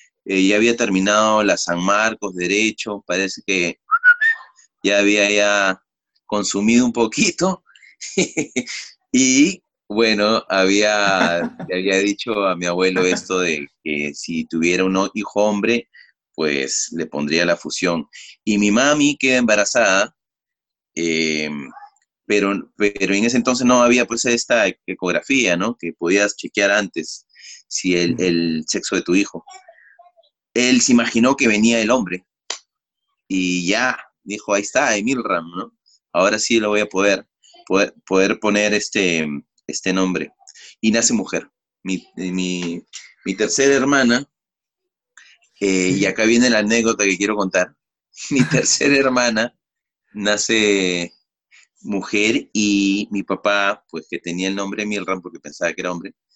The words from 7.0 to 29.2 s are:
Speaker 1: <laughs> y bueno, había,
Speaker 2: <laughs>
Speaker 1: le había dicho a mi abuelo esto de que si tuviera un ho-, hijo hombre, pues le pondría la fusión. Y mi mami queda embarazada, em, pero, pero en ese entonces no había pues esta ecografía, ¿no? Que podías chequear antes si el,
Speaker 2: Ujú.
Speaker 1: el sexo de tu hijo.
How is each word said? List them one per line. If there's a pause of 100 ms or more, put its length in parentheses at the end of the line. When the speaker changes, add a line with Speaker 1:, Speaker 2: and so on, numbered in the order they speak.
Speaker 1:
<laughs>
y (260)
bueno,
había,
Speaker 2:
<laughs>
Speaker 1:
le
había
dicho
a
mi
abuelo
esto
de (140)
que
si
tuviera
un
ho-,
hijo
hombre, (460)
pues
le
pondría
la
fusión. (380)
Y
mi
mami
queda
embarazada, (800)
em, (560)
pero,
pero
en
ese
entonces
no
había
pues
esta (200)
ecografía,
¿no?
Que
podías
chequear
antes (400)
si
el,
Speaker 2:
Ujú.
Speaker 1:
el
sexo
de
tu
hijo. (1120)